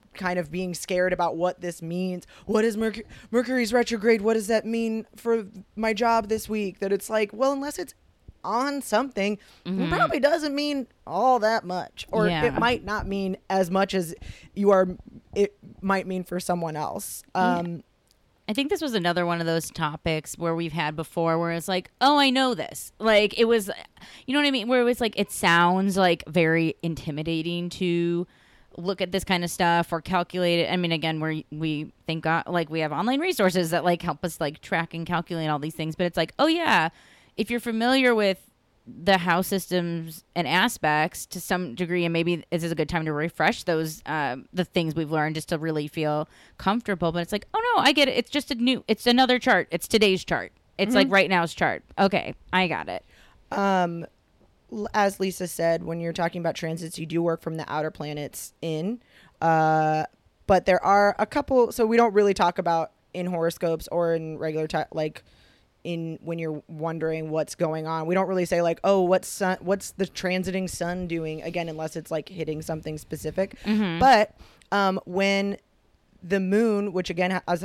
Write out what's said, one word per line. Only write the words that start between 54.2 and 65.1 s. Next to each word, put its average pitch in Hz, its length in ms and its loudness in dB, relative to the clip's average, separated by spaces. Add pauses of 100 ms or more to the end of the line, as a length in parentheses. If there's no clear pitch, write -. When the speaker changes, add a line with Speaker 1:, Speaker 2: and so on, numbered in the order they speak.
Speaker 1:
l-, 208 220 -6
as 202 260 2
Lisa 185 280 -4
said, 165 360 0
when 170 160 -6
you're 170 140 -6
talking 170 260 -2
about 165 140 -2
transits, 170 460 -8
you 165 80 -8
do 165 160 -2
work 165 180 0
from 160 140 -6
the 160 120 -6
outer 151 220 -4
planets 147 720 -10
in. 165 400 -4 (400)
Uh, 156 640 4 (400)
but 185 220 4
there 185 180 4
are 202 320 6
a 214 80 2
couple, 254 460 2
so 233 160 0
we 226 100 4
don't 233 160 6
really 202 220 4
talk 180 240 2
about 165 320 0 (240)
in 180 100 -4
horoscopes 165 640 -2
or 170 220 0
in 160 240 -4
regular 156 300 -4
ti-, 156 160 -2 (100)
like, 156 300 -4 (600)